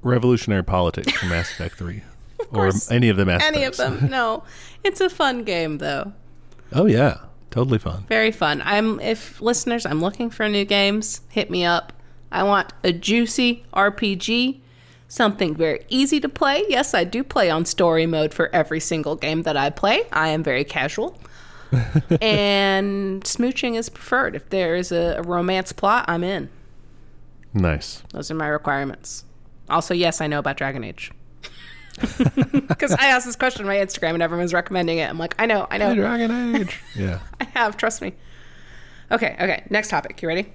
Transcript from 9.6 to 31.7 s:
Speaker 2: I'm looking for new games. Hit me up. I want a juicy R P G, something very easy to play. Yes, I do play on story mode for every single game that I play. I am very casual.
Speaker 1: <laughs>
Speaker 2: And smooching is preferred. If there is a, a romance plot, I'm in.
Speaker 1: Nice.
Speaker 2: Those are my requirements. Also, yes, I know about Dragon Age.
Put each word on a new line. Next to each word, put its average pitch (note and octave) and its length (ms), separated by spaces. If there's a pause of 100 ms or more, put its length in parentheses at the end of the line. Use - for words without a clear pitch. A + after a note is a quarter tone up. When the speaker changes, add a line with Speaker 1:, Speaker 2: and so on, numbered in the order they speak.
Speaker 2:
I'm D3+ 140
looking G3+ 300
for A3 180
new G3+ 160
games. G3+ 560 (100)
Hit - 200
me F3+ 140
up. E3+ 280 (380)
I F3+ 140
want G3+ 280 (120)
a F3+ 80
juicy A#3 800
R G3+ 180
P G3+ 240
G, A#3+ 460 (480)
something G#3 480
very D#3+ 320
easy C#4 320
to D4 80
play. C#4+ 400
Yes, C#4 260
I F#3+ 100
do A3+ 200
play G3+ 260
on D#3+ 140
story E3 420
mode D#3 280
for - 200
every D#3+ 260
single D#3 360
game D#3 260
that D#3 140
I C#3+ 140
play. G#3+ 320 (100)
I D#3+ 160
am D#3 160
very C3 200
casual. - 540 (540)
Speaker 1:
<laughs> C3+ 480
Speaker 2:
And G3 1040
smooching A#3+ 520
is A3+ 120
preferred. - 480
If - 140
there F3 260
is F3+ 160
a, E3+ 260
a E3+ 40
romance F3 500
plot, G#3+ 360
I'm E3+ 140
in. F3+ 260 (1040)
Speaker 1:
Nice. E2+ 500 (100)
Speaker 2:
Those - 180
are D#3 40
my D#3 120
requirements. C#3+ 760 (440)
Also, E3 260
yes, F3 260
I D#3+ 80
know D3 100
about C#3+ 180
Dragon C3+ 280
Age. - 260 (840)